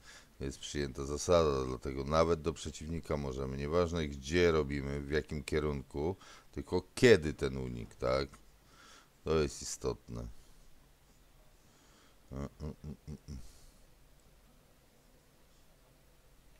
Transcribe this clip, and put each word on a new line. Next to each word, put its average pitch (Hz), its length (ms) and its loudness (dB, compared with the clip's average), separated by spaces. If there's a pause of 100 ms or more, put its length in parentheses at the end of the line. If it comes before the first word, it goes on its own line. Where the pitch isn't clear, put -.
(400)
jest 69 180 -6
przyjęta 71 460 -6
zasada, 73 600 4
dlatego 65 400 -4
nawet 80 380 4
do 80 100 0
przeciwnika 78 640 -6
możemy, 67 400 -4
nieważne 80 520 0
gdzie 76 440 4
robimy, 71 480 0
w 71 100 -8
jakim 76 340 -2
kierunku, 73 720 -2 (360)
tylko - 300 -4 (120)
kiedy 92 400 8
ten 67 220 -2
unik, 60 380 -8
tak? 65 340 0 (960)
To 78 100 0
jest 76 280 0
istotne. 58 640 -8 (2000)
Mm, 69 160 -6 (120)
mm, - 140 -8 (100)
mm, 76 120 -12 (120)
mm, 151 100 -10 (100)
mm. 65 100 -10 (3250)